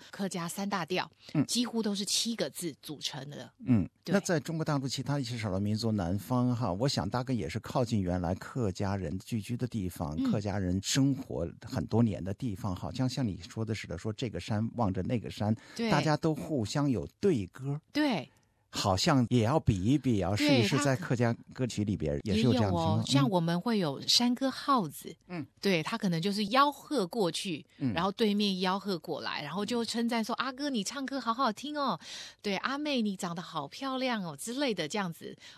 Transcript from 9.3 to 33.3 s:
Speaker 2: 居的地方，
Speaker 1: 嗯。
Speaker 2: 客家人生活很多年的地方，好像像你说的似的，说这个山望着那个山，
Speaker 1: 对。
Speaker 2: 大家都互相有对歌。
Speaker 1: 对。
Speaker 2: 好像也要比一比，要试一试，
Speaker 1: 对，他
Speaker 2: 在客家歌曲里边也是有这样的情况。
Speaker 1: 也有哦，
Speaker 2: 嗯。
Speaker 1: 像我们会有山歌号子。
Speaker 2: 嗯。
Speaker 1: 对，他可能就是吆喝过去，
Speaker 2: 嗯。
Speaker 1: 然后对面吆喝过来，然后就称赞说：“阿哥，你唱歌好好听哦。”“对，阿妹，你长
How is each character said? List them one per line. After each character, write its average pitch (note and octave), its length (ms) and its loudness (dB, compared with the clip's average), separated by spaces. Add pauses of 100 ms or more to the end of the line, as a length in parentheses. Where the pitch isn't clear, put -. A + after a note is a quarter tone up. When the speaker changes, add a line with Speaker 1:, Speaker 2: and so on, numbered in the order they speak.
Speaker 2:
居 A#2 140 -6
的 B2 100 -4
地 G#2+ 220 -2
方， D#2 320 -4
Speaker 1:
嗯。 C4 100 0
Speaker 2:
客 D#3 120 2
家 G2+ 180 -2
人 F2+ 240 2
生 C3+ 320 4
活 D#2+ 340 -4 (120)
很 - 240 -4
多 A2+ 180 4
年 F2+ 180 2
的 F#2+ 120 -4
地 A2+ 200 -6
方， F#2 220 -4
好 F2 160 -6
像 B2+ 160 0
像 B2+ 180 -2
你 F#2 140 -2 (100)
说 A2 140 -4
的 A2 100 -2
似 - 140 -8
的， E2+ 100 -6
说 A2 140 -4
这 A2+ 180 -4
个 F2+ 80 -6
山 G#2+ 380 -2
望 G#2+ 180 2
着 F#2 80 -2
那 G2+ 160 0
个 - 140 -6
山， G#2+ 240 0 (220)
Speaker 1:
对。 A3+ 120 0
Speaker 2:
大 D3+ 120 4
家 D3+ 160 4
都 D#3+ 180 2
互 D#3 300 -2
相 D3 240 0
有 F2+ 180 0 (140)
对 C3 260 2
歌。 C#3 320 -6 (140)
Speaker 1:
对。 B3+ 360 0 (420)
Speaker 2:
好 G2 240 2
像 C3 360 4
也 B2 100 6
要 B2+ 180 4
比 F#2+ 240 2
一 B2+ 140 4
比， B2 220 2
要 F#2 160 2
试 C#4+ 80 2
一 D4 180 6
试， G2+ 140 2
Speaker 1:
对， - 20 4
他 - 60 2
Speaker 2:
在 C3+ 120 4
客 - 200 -2
家 A#2 200 2 (200)
歌 C3 100 -2
曲 G#2+ 180 -2
里 G2+ 140 0
边 D2+ 260 0
也 G#2 120 2
是 - 60 4
有 B2+ 120 6
这 - 60 2
样 D#3+ 60 4
的 G2 40 2
情 F#2 80 0
况。 - 80 2
Speaker 1:
也 - 120 2
有 - 20 2
哦， - 40 0
Speaker 2:
嗯。 - 80 -4
Speaker 1:
像 C4+ 160 6
我 F#3+ 120 4
们 E3+ 200 2
会 A3 200 2
有 D3+ 220 0
山 B3 340 4
歌 C4+ 120 0
号 B3+ 400 2
子。 - 240 -12 (140)
Speaker 2:
嗯。 F3 180 -6 (160)
Speaker 1:
对， F#3 220 2
他 A3+ 160 -4
可 G#3+ 120 0
能 E3 120 0
就 G3+ 100 0
是 G3+ 180 -2
吆 C4+ 220 6
喝 B3+ 360 -2
过 F3+ 240 2
去， E3 340 -4 (140)
Speaker 2:
嗯。 C3+ 160 0
Speaker 1:
然 E3 80 2
后 G3 80 2
对 G#3+ 200 2
面 G3+ 260 2
吆 F#3 200 0
喝 G3 220 -4
过 D#3 220 -6
来， - 200 -4
然 D3 100 -8
后 G3+ 140 -4
就 A#3+ 180 0
称 A#3 240 -2
赞 A#3 160 0
说 A#3 140 -4
：“阿 C4 160 -2
哥， C#4 160 -4
你 A#3+ 140 0
唱 C4+ 200 -8
歌 C4+ 160 -4
好 A#3 140 -2
好 A#3 180 2
听 D4 240 -8
哦。 C4 240 -2 (440)
”“对， G3 140 -2
阿 C4 200 -6
妹， D4 240 -2
你 G#3 140 -2
长 F3 200 -4